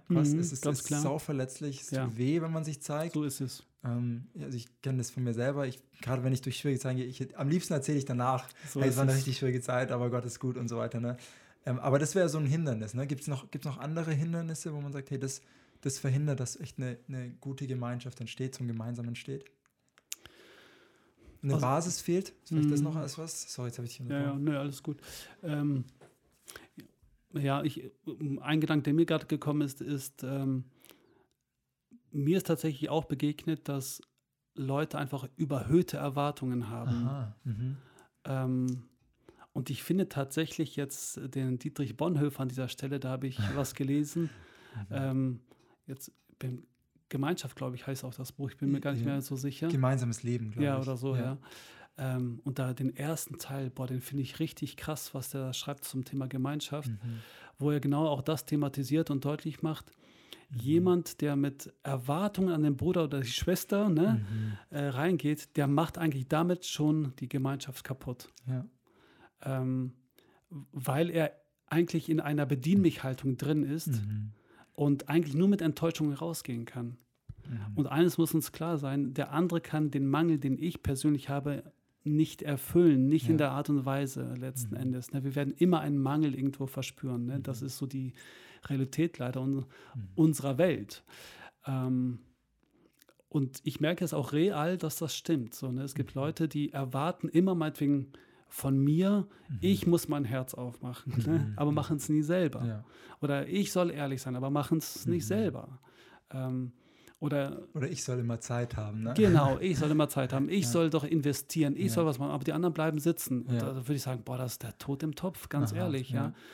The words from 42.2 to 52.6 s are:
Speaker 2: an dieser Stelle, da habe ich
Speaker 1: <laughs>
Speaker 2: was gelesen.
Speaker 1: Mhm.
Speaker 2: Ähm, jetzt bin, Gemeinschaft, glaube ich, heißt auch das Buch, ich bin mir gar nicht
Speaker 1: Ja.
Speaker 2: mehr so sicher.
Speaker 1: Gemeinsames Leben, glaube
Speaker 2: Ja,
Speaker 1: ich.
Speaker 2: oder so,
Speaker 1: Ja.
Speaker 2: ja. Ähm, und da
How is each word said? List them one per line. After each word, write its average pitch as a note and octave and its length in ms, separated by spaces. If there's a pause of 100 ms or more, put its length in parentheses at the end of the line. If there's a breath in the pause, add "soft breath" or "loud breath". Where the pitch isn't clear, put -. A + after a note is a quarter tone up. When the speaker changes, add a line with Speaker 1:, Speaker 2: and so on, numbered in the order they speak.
Speaker 2:
an C3 80
dieser B2+ 180
Stelle, C#3 320
da C3 100
habe C3 180
ich C3 100
Speaker 1:
<laughs> A2 180
Speaker 2:
was C#3 180
gelesen. D3 560 (460 loud breath)
Speaker 1:
Mhm. G2+ 160
Speaker 2:
Ähm, C3 480 (480 soft breath)
jetzt - 240 (260)
bin, B2+ 300 (420)
Gemeinschaft, C#3+ 480
glaube B2+ 180
ich, - 120
heißt C3 180
auch B2+ 80
das B2+ 180
Buch, C#3 200
ich - 60
bin - 140
mir C#3 80
gar C#3+ 140
nicht A#2 80
Speaker 1:
Ja. C3 60
Speaker 2:
mehr C#3 140
so C3+ 140
sicher. C#3 320
Speaker 1:
Gemeinsames B2+ 560
Leben, A#2 280
glaube C#3+ 140
Speaker 2:
Ja, C#3 120
Speaker 1:
ich. C3+ 100
Speaker 2:
oder C3 100
so, C3 180
Speaker 1:
Ja. A#2+ 60
Speaker 2:
ja. C3 160 (600 loud breath)
Ähm, B2+ 480
und C#3 120
da B2+ 160